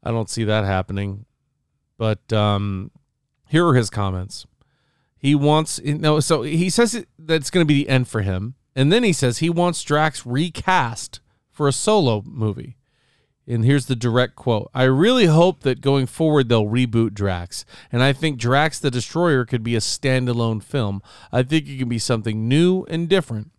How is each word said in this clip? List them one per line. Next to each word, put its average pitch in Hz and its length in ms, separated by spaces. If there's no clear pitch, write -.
I 113 80
don't 113 180
see 113 140
that 107 220
happening. 98 600
But, 110 340
um, 104 600
here 165 180
are 160 80
his 117 160
comments. 95 560
He 143 160
wants, 151 500
no, 151 360
so 147 240
he 165 260
says 233 240
it, 233 140
that 160 200
it's 143 120
gonna 175 160
be 147 80
the - 60
end 127 180
for 110 140
him. 98 320
And 135 180
then 240 100
he 196 100
says 123 260
he 160 100
wants 170 320
Drax 147 460
recast 147 960
for 147 180
a 139 60
solo 139 500
movie. 110 540
And 113 180
here's 135 220
the 131 80
direct 120 400
quote. 113 400
"I 127 80
really 185 420
hope 170 360
that 135 200
going 139 240
forward 151 440
they'll 113 180
reboot 113 480
Drax. 92 500
And 123 120
I 139 100
think 147 240
Drax 135 420
the 139 120
Destroyer 135 520
could 113 200
be 117 120
a 110 40
standalone 120 840
film. 101 400
I 127 100
think 143 260
it 135 120
can 123 100
be 120 100
something 110 480
new 175 420
and 165 200
different." 123 500